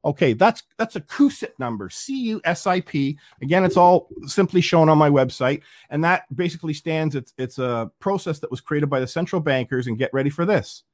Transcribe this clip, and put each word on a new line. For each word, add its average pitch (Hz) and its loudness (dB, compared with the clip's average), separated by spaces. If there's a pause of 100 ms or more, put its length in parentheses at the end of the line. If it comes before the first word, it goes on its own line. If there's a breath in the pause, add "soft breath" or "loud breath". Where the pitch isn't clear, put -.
Okay, 147 0
that's, 185 2 (140)
that's 220 -6
a 226 -6
cusip - -2
number, 110 -8
C - -8 (120)
U 220 -4
S 170 -2
I 180 0
P. 143 -4 (240 soft breath)
Again, 175 2
it's 185 2
all 180 6 (160)
simply 185 0
shown 160 4
on 156 6
my 151 6
website, 131 2 (280 soft breath)
and 151 -2
that 180 2 (120)
basically 165 -4
stands, 156 -2
it's, - -8
it's 127 -8
a 120 -4
process 185 -4
that - -10
was 127 -8
created 147 -2
by 135 0
the 127 -2
central 175 -4
bankers, 131 -2
and 113 -4
get 131 -2
ready 135 0
for 170 -2
this. 185 -2 (100)